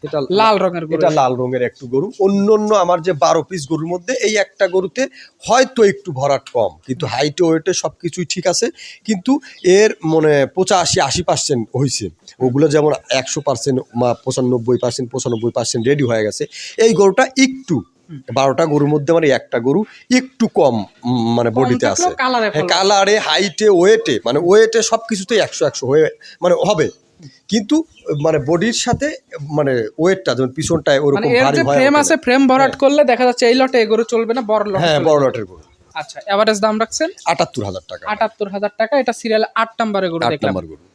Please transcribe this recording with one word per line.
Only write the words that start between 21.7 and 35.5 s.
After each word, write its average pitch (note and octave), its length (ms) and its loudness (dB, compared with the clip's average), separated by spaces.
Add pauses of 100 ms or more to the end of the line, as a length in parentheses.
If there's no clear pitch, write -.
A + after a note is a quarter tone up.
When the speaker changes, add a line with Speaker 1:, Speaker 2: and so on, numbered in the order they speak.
Speaker 2:
থাকলেও A2 220 0
Speaker 1:
আছে। - 80 -4
Speaker 2:
কালারে B3 340 -2
Speaker 1:
হ্যাঁ, - 20 -6
Speaker 2:
ভালো। D#3 160 -2
Speaker 1:
কালারে, G3 520 2
হাইটে, F#3+ 500 0
ওয়েটে, F#3 560 4
মানে C3+ 180 0
ওয়েটে A3 380 4
সবকিছুতেই A3 580 -2
একশো D3+ 260 -2
একশো C3 220 -6
হয়ে, D3 200 2 (340)
মানে F3 140 2 (120)
হবে। D#3 220 0 (580)
কিন্তু G#3+ 280 -2 (480)
মানে D#3 140 2 (100)
বডির F3 260 0
সাথে B3 340 -2 (340)
মানে C#3 460 -2 (120)
ওয়েটটা F3+ 360 0
যেমন B2+ 140 0
পিছনটায় D3 500 0
ওরকম D3 220 0
Speaker 2:
মানে A#3+ 160 2
এর B3+ 60 4
Speaker 1:
ভারী - 140 2
Speaker 2:
যে C#3 60 2
Speaker 1:
হয় C#3+ 140 2
Speaker 2:
ফ্রেম C4+ 160 4
Speaker 1:
ওঠে D4 60 4
Speaker 2:
আছে, D4 160 2
Speaker 1:
না। D#4 80 -4
Speaker 2:
ফ্রেম C4 240 2
ভরাট C4 120 4
Speaker 1:
হ্যাঁ। C4+ 200 2
Speaker 2:
করলে C#4+ 240 4
দেখা B3 220 2
যাচ্ছে B3 200 2
এই A#3 100 4
লটে C4 220 2
এই A3+ 80 4
গরু A3 180 0
চলবে A3+ 300 -2
না, B3+ 80 -2
বড় G#3+ 240 0
লটে F#3+ 140 -4
Speaker 1:
হ্যাঁ, D#3+ 180 2
Speaker 2:
চলবে। D#3+ 120 2
Speaker 1:
বড় C#3+ 180 4
লটের A2+ 180 -4
গরু। F2+ 180 -20 (300)